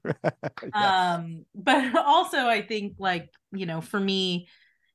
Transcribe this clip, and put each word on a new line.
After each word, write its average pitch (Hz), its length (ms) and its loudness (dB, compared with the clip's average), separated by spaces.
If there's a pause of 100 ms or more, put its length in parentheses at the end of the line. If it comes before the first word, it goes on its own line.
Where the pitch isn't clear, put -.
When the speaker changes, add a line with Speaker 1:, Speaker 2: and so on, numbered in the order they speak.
Speaker 1:
<laughs> - 0 - (600)
Yes. 190 120 -10
Speaker 2:
Um, 180 720 0 (100)
but 254 400 2
<laughs> - 0 -
also 320 520 4
I 220 140 2
think, 208 380 -6
like, 180 320 -2 (200)
you 190 140 -6
know, 165 160 -4
for 202 180 -4
me, 190 480 0 (480)